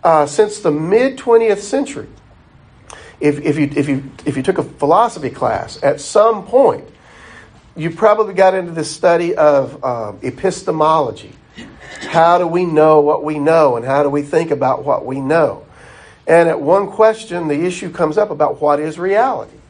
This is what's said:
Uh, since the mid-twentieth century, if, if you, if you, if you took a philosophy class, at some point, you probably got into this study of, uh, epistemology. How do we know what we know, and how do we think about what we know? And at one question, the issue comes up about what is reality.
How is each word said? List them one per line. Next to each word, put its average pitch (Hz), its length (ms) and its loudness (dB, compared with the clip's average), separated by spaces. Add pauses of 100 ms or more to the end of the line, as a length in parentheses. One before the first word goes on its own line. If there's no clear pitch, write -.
Uh, 160 220 4
since 208 340 -2
the 170 100 0
mid-twentieth 220 920 2
century, - 460 -6 (1120)
if, 147 200 0
if 156 180 -2
you, 143 160 0
if 143 140 -2
you, 131 220 -4 (160)
if 143 100 -4
you 131 60 -4
took 185 160 0
a 156 40 -2
philosophy 165 680 0
class, - 520 -6
at 135 180 0
some 214 440 0
point, 240 400 2 (880)
you 165 160 -6
probably 208 440 0
got 190 200 4
into 180 180 -6
this 156 180 -6
study 170 440 0
of, 143 480 2
uh, 117 380 -6
epistemology. 156 1120 -2 (760)
How 170 280 4
do 175 80 0
we 175 180 -2
know 156 360 6
what 147 240 0
we 151 140 -4
know, 147 380 2
and 117 80 -6
how 135 180 0
do 143 80 0
we 147 120 -2
think 165 280 -2
about 131 340 -2
what 139 200 -2
we 131 160 -6
know? 135 440 0 (640)
And 165 200 6
at - 120 -2
one 180 280 2
question, 214 600 0
the 147 160 -2
issue 180 260 -6
comes 160 280 -2
up 208 120 0
about 160 300 -2
what 147 180 2
is 156 200 -6
reality. 196 580 -2 (140)